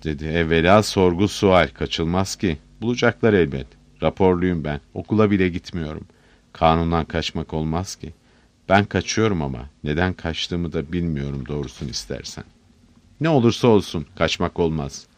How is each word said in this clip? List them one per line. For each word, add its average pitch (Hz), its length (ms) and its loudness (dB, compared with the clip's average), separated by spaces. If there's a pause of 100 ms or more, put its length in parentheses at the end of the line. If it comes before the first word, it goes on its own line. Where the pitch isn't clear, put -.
dedi. 78 220 -6
"Evvela 82 580 4
sorgu 92 440 2
sual. 92 460 4
Kaçılmaz 82 640 -4
ki. 85 220 -2 (240)
Bulacaklar 117 520 0
elbet. 69 340 2 (360)
Raporluyum 90 600 0
ben. 73 160 -4 (140)
Okula 104 380 0
bile 92 180 2
gitmiyorum. 82 580 -10 (460)
Kanundan 82 520 2
kaçmak 80 480 -6
olmaz 80 420 -6
ki." - 180 -16 (560)
"Ben 95 160 6
kaçıyorum 98 560 -2
ama 67 280 -8 (140)
neden 85 300 -2
kaçtığımı 82 600 -6
da 78 180 -6
bilmiyorum 71 560 -4
doğrusunu 71 420 -8
istersen." - 540 -14 (760)
"Ne 156 80 0
olursa 123 380 4
olsun 95 380 2 (100)
kaçmak 85 440 -2
olmaz." 78 460 -4 (120)